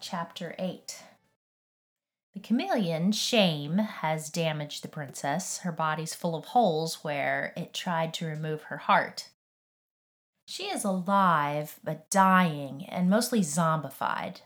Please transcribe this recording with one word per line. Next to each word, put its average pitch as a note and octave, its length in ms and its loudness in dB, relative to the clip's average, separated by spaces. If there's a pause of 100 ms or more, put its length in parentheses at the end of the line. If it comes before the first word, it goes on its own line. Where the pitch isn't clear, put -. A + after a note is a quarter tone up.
Chapter E3+ 580 -8
eight. - 460 -10 (1300)
The G3 80 -14
chameleon, G#3+ 720 2
Shame, E3+ 680 2
has D#3 500 -2
damaged D3+ 540 -4
the D3 60 -10
princess. C#3+ 680 -6
Her F3+ 120 -6
body's D#3 420 -2
full E3+ 220 -4
of D#3 120 -8
holes E3 580 0
where C#3+ 520 -2
it - 160 -8
tried E3 420 -2
to E3+ 120 -6
remove D#3 360 -6
her - 160 -10
heart. - 500 0 (1200)
She - 160 -10
is F#4 180 -4
alive, F3 1000 2
but - 260 -8
dying, F3+ 760 4
and F3+ 200 2
mostly A3+ 340 4
zombified. D#3+ 1040 0